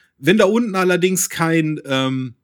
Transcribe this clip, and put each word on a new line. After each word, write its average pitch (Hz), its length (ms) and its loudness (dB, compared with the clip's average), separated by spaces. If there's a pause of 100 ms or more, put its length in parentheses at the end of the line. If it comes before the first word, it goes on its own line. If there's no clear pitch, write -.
(160)
Wenn 170 220 2
da 208 80 6
unten 220 280 0
allerdings 180 540 0
kein, 160 560 -2
ähm, 131 600 -4